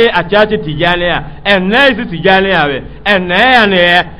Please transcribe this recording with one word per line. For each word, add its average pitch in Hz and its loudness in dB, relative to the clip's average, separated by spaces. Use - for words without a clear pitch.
e 233 4
achachi 214 0
tijaniya, 170 -2
eh, 202 2
ne 196 0
e 240 0
si 240 -8
tijaniya 180 0
be. 131 -6
Eh, 202 0
ne 180 -4
ya 233 4
ne 196 0
e, 175 2